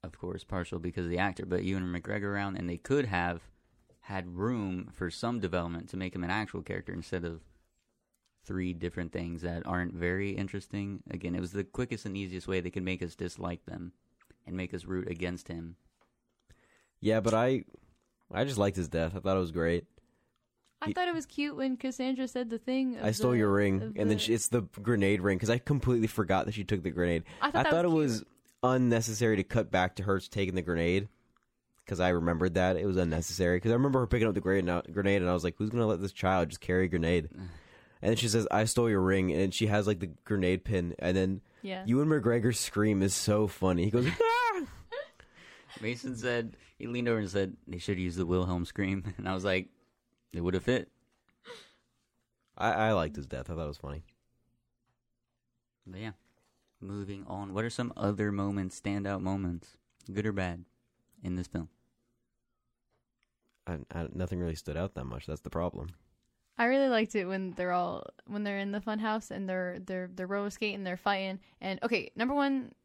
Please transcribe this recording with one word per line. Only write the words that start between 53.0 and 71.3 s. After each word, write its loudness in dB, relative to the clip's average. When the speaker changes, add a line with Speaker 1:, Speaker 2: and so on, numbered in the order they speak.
Speaker 2:
his -8
death. -8
I -4
thought -4
it -4
was -8
funny. -10
Speaker 1:
But -14
yeah, -10
moving -8
on. -8
What 0
are -4
some -6
other 0
moments, -2
standout -4
moments, -4
good -2
or 0
bad, -4
in -2
this -2
film? -6
Speaker 2:
I, -6
I, -4
nothing -4
really -2
stood -8
out -6
that -8
much. -10
That's -8
the -12
problem. -4
Speaker 3:
I 0
really 2
liked 2
it 0
when -4
they're -2
all, -2
when -6
they're -2
in -4
the -2
fun -4
house -4
and -6
they're, -4
they're, -6
they're -8
roller -2
skating, -4
they're -4
fighting. -2